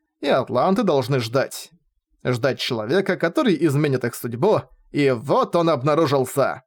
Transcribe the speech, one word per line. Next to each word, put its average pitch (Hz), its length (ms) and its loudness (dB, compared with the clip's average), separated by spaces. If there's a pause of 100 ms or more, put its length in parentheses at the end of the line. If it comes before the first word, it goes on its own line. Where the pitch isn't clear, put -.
(200)
и 294 80 -4
атланты 160 560 2
должны 139 360 0
ждать. 117 500 -4 (540)
Ждать 123 360 -2
человека, 143 580 -2
который 185 380 0 (100)
изменит 139 380 0
их 117 120 -4
судьбу – 127 480 0 (280)
и 143 200 2
вот 139 440 0
он 170 140 2
обнаружился. 139 960 0